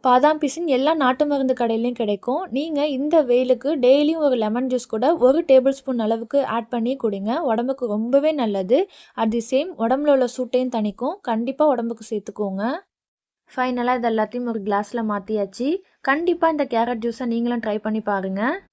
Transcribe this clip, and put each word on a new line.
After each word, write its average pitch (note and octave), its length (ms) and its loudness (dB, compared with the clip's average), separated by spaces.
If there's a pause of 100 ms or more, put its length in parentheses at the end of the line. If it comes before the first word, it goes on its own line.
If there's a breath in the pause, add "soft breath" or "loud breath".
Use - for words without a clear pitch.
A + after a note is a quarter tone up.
பாதாம் C#4+ 360 4
பிசின் D#4+ 340 -4
எல்லா C#4+ 160 2 (100)
நாட்டு C4 280 2
மருந்து C4 300 0
கடையிலயும் A#3 400 -2
கிடைக்கும். A3+ 420 -2 (140)
நீங்க D4+ 240 -2 (160)
இந்த D4+ 180 0 (160)
வெயிலுக்கு B3+ 400 2 (160)
டெய்லியும் D4 400 4
ஒரு B3+ 160 2
லெமன் A#3+ 300 -2
ஜூஸ் - 220 -4
கூட C4 200 2 (120)
ஒரு D4 140 4 (100)
டேபிள் C4 280 6
ஸ்பூன் A#3 280 -4
அளவுக்கு A3+ 340 0 (160)
ஆட் A3+ 180 -6
பண்ணி A#3+ 280 -2
குடிங்க. G#3 300 -2 (180)
உடம்புக்கு B3 440 -2
ரொம்பவே C4+ 360 2 (120)
நல்லது. G3+ 360 2 (440 loud breath)
At A3 120 2
the A3+ 160 -2
same D#4 200 0 (140)
உடம்புல C#4 300 2
உள்ள B3 220 2
சூட்டையும் B3+ 400 -2
தணிக்கும். A#3 420 -4 (120)
கண்டிப்பா B3 340 0 (100)
உடம்புக்கு A#3 380 -6
சேர்த்துக்கோங்க. G3+ 500 -6 (920)
ஃபைனலா B3 460 -2
இது A#3 100 -2
எல்லாத்தையும் A3+ 420 -2
ஒரு A3 140 -4
கிளாஸ்ல G#3 420 -2
மாத்தியாச்சு. G#3 580 -4 (420 soft breath)
கண்டிப்பா E4+ 440 0
இந்த D4 220 -2
கேரட் A#3 320 0
ஜூஸை A#3 260 -4
நீங்களும் A#3 320 -2
ட்ரை G#3+ 120 -2 (100)
பண்ணி A3 240 -2
பாருங்க. F#3+ 320 -2 (320)